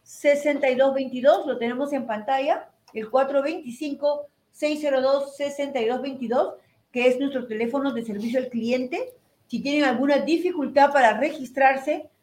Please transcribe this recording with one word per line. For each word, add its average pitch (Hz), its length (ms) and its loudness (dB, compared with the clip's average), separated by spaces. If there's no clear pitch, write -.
sesenta 285 680 2
y 254 60 2
dos 269 180 4
veintidós. 269 540 2
Lo 247 100 -2
tenemos 247 360 -4
en 254 120 -4
pantalla, 269 640 -2
el 220 160 -8
cuatro 269 320 2
veinticinco, 294 840 -4
seis 302 300 -4
cero 269 200 0
dos, 277 360 0
sesenta 277 420 -4
y 220 80 0
dos 254 140 -2
veintidós, 262 540 -2
que 247 160 2
es 247 120 4
nuestro 262 280 -4
teléfono 233 460 -2
de 233 100 -6
servicio 226 360 -4
al 254 100 -4
cliente. 254 640 -4
Si 233 140 -6
tienen 285 240 0
alguna 269 320 2
dificultad 302 760 2
para 233 260 6
registrarse 269 920 0